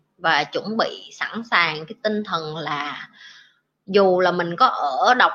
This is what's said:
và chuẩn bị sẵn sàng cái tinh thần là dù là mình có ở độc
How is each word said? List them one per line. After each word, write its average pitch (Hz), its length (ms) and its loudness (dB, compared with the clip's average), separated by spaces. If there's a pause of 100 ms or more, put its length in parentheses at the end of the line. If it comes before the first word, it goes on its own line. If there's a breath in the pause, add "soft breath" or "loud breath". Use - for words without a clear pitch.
(160)
và 151 260 2
chuẩn - 340 -6
bị - 340 -4
sẵn 202 400 -10
sàng 160 340 0
cái - 180 -16
tinh 214 200 -2
thần 160 340 -6
là 147 520 -8 (760 loud breath)
dù 190 340 4
là 180 120 4
mình 175 240 -2
có 254 100 4
ở 156 480 2
độc 240 220 4